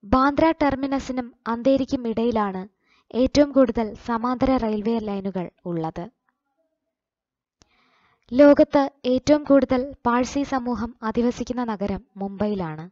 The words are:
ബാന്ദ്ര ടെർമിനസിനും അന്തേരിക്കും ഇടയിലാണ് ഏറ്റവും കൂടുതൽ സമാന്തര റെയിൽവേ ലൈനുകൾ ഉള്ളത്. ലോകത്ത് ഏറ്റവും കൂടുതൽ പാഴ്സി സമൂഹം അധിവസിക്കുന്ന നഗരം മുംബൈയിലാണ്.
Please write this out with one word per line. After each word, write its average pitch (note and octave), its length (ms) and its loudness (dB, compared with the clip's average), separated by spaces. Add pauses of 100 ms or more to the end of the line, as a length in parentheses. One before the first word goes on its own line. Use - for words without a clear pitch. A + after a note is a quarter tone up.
ബാന്ദ്ര C4+ 460 2
ടെർമിനസിനും C4+ 760 -4 (180)
അന്തേരിക്കും B3+ 640 0
ഇടയിലാണ് G#3+ 540 -2 (520)
ഏറ്റവും C4+ 380 2
കൂടുതൽ A#3 420 2
സമാന്തര A#3+ 600 -2
റെയിൽവേ A3 420 -2
ലൈനുകൾ G3 520 -6 (140)
ഉള്ളത്. E3+ 400 -6 (2250)
ലോകത്ത് C#4+ 500 6 (240)
ഏറ്റവും C#4 380 2
കൂടുതൽ C4 500 2 (100)
പാഴ്സി B3 380 0
സമൂഹം A#3+ 480 -4 (120)
അധിവസിക്കുന്ന A#3+ 600 -2
നഗരം G3 380 -4 (140)
മുംബൈയിലാണ്. F#3+ 760 -6